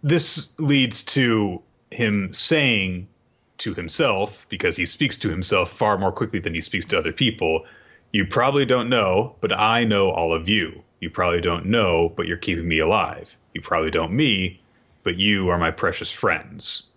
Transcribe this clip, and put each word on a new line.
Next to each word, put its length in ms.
this 540
leads 460
to 580
him 400
saying 760
to 160
himself, 760
because 300
he 80
speaks 320
to 120
himself 420
far 260
more 140
quickly 280
than 140
he 80
speaks 240
to 120
other 140
people, 540
"You 120
probably 400
don't 240
know, 520
but 100
I 320
know 280
all 220
of 140
you. 340
You 120
probably 300
don't 260
know, 480
but 100
you're 120
keeping 300
me 120
alive. 500
You 80
probably 300
don't 220
me, 460
but 140
you 320
are 80
my 120
precious 420
friends." 720